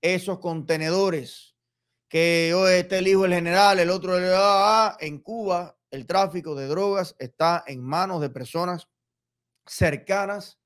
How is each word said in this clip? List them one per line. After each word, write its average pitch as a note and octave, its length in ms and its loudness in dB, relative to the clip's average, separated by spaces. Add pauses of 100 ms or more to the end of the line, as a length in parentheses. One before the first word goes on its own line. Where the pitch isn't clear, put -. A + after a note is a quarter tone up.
esos F#3 380 -2
contenedores D#3+ 1160 -4 (520)
que, E3 460 2
oh, F#3 140 4
este F#3 300 2
el F#3 100 0
hijo F#3+ 160 4
del F3+ 100 2
general, F#3 440 4
el E3+ 120 2
otro F#3 260 -2
el, F#3 160 0
ah, G3+ 540 4
ah, F#3+ 140 -6
en D3+ 180 -10
Cuba F#3+ 580 -6 (140)
el C3+ 160 -14
tráfico F3 480 -2
de C3+ 120 -8
drogas F#3 520 -4
está E3 480 -2
en C3 160 -12
manos E3+ 380 -4
de C#3+ 100 -4
personas E3 580 -8 (760)
cercanas E3+ 1000 -2